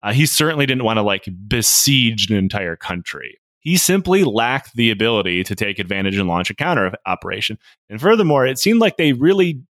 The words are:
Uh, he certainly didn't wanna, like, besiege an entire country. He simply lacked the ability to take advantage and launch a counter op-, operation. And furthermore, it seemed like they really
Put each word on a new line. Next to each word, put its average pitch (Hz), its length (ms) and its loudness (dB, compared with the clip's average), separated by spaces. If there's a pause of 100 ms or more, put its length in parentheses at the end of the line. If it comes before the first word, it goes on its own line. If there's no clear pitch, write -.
Uh, 104 80 -4
he 139 140 2
certainly 151 400 0
didn't 131 180 0
wanna, 110 200 2
like, 98 240 0 (200)
besiege 117 800 0
an 107 60 2
entire 95 400 -2
country. 80 640 -10 (220)
He 175 180 0
simply 185 460 2
lacked 120 520 -2
the 117 160 2
ability 98 520 0
to 98 120 -6
take 101 240 -4
advantage 98 380 -2
and 98 100 0
launch 87 220 0
a 98 60 -8
counter 143 320 0
op-, 92 80 -6 (100)
operation. 95 520 -6 (320)
And 107 120 -10
furthermore, 160 460 4
it 131 120 -2
seemed 226 220 2
like 214 160 0
they 151 160 2
really 165 480 2 (120)